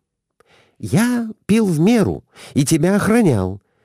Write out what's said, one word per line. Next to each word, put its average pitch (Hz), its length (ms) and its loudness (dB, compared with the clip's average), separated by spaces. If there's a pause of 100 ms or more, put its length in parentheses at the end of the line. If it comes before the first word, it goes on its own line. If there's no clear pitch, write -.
(800)
«Я 226 500 -2 (160)
пил 214 220 2
в 165 120 -2
меру 180 460 0 (300)
и 151 100 0
тебя 165 320 0
охранял. 143 640 0 (240)